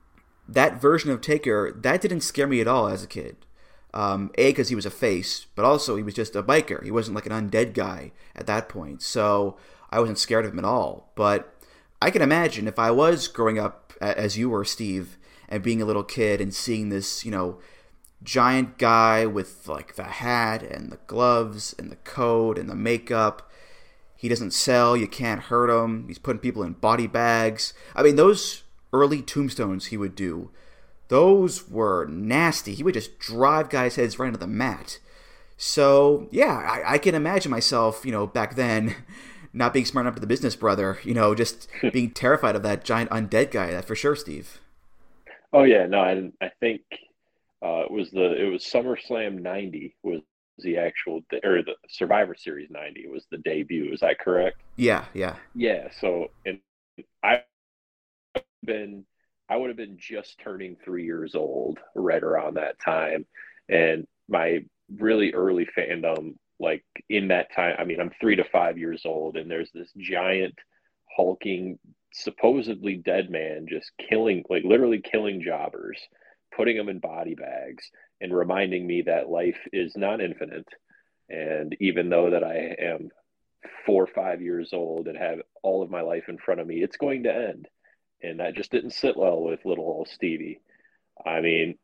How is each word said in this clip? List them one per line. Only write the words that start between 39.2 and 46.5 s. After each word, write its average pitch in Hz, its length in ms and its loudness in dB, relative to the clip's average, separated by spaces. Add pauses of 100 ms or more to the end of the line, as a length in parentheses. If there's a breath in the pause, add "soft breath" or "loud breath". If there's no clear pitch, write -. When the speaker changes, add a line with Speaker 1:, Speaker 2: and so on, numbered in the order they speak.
Speaker 1:
<laughs> - 280 -20
not 120 200 2
being 127 120 4
smart 123 200 0
enough 120 100 -2
to - 60 -10
the 107 60 -6
business 120 280 0
brother, 95 480 2
you 120 100 -2
know, 110 220 4
just - 320 -2 (140)
Speaker 2:
<laughs> 120 120 0
Speaker 1:
being 120 180 0
terrified 127 440 2
of 101 80 -2
that 104 220 -2
giant 117 260 0
undead 110 400 2
guy, 92 200 -2
that 90 140 -6
for 110 100 -6
sure, 143 200 2
Steve. - 440 -12 (920 loud breath)
Speaker 2:
Oh, 139 120 10
yeah, 110 220 8
no, 98 180 2
and 92 380 0
I 92 80 -6 (100)